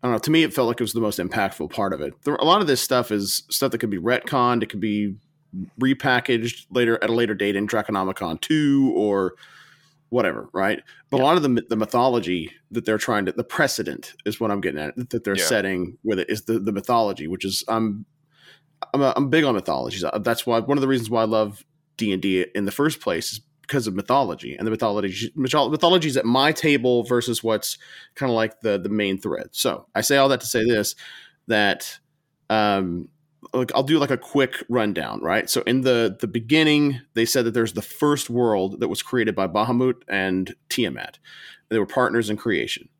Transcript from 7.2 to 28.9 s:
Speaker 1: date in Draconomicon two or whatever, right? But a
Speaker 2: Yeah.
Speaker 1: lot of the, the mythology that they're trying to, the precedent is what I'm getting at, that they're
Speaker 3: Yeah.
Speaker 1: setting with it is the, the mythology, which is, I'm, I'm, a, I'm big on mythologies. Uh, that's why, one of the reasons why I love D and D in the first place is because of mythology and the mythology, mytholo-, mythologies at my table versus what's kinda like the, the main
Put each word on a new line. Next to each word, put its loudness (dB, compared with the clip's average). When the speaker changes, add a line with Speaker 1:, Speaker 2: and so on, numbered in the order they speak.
Speaker 1:
date 0
in 0
Draconomicon -2
two 4
or 2
whatever, 0
right? 0
But 0
a 4
Speaker 2:
Yeah. 4
Speaker 1:
lot 6
of 2
the, 2
the 0
mythology 0
that -4
they're 0
trying 0
to, -2
the -4
precedent -4
is -6
what -2
I'm -2
getting -4
at, -8
that -6
they're 0
Speaker 3:
Yeah. 0
Speaker 1:
setting -2
with 0
it -4
is -4
the, 0
the -2
mythology, -2
which -8
is, -4
I'm, -2
I'm, 2
a, 4
I'm 0
big 4
on 2
mythologies. -4
Uh, -4
that's -2
why, 2
one 0
of 2
the 0
reasons 0
why 2
I 2
love -2
D 0
and -2
D 2
in -2
the -2
first -2
place -4
is -12
because -2
of -4
mythology -2
and -6
the 0
mythology, -2
mytholo-, 0
mythologies 2
at 0
my 4
table 2
versus 0
what's -2
kinda -2
like 0
the, 0
the -4
main 0